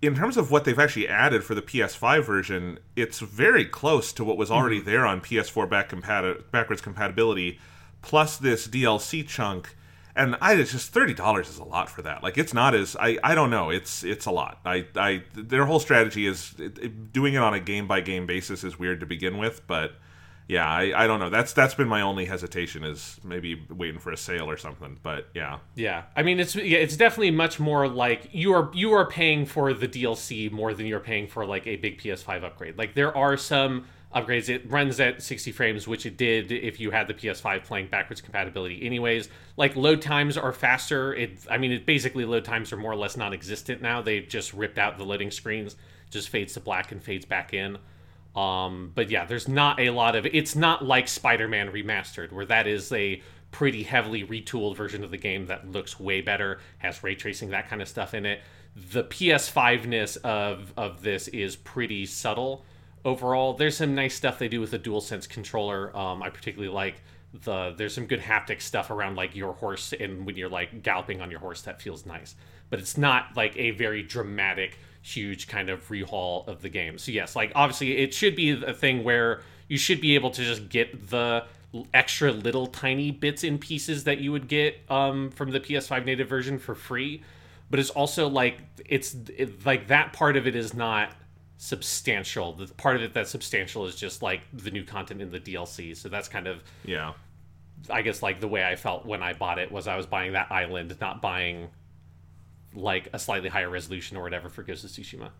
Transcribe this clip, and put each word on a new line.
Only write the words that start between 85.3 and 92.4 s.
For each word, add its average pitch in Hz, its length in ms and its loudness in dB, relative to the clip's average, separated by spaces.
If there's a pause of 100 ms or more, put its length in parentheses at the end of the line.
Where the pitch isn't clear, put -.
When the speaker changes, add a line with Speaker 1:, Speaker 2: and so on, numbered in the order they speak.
Speaker 2:
from 135 200 -6
the 135 100 0
P 143 160 -6
S 135 120 -2
five 127 180 -2
native 127 220 0
version 135 300 -2
for 123 180 -8
free. 135 460 -6 (460)
But 135 120 2
it's 135 100 2
also, 147 380 2
like, 127 300 2 (280)
it's, 135 300 -2 (200)
it, 101 300 -4
like, 113 220 2
that 147 240 4
part 147 240 4
of 127 100 2
it 127 80 0
is 113 180 -4
not 113 380 0 (460)
substantial. - 960 -4